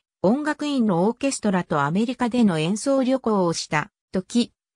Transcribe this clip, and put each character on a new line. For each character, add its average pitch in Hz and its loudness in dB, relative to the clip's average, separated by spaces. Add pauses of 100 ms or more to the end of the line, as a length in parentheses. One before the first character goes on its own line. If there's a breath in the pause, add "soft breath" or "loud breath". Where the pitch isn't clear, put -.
(220)
音 254 2
楽 294 -4
院 277 0
の 175 2
オ 226 2
ー 233 -20
ケ 277 -2
ス - -8
ト 214 0
ラ 180 0
と 151 -2
ア 139 0
メ 202 0
リ 247 -4
カ 247 -2
で 240 2
の 170 2
演 170 0
奏 269 0
旅 262 2
行 202 0
を 165 0
し - -8
た 151 -4 (220)
時、 220 -2 (220)